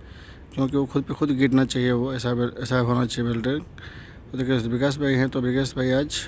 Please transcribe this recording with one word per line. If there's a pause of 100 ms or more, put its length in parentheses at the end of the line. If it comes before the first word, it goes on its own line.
(540)
क्योंकि
वो
खुद
पे
खुद
गिरना
चाहिए,
वो
ऐसा
वेल-,
ऐसा
होना
चाहिए
वेल्डर।
तो
देखिए
दोस्तों,
विकास
भाई
हैं,
तो
विकास
भाई
आज